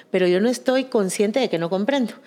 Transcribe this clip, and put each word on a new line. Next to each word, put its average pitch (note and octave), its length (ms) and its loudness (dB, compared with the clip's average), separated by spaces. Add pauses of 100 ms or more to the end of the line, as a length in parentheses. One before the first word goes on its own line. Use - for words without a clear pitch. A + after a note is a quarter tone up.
(120)
pero F#3 160 2
yo F3+ 120 4
no A3 80 2
estoy B3+ 380 0
consciente G#3+ 560 0
de A3+ 80 0
que E3 100 -2
no E3+ 100 -2
comprendo. G#3 440 -2 (140)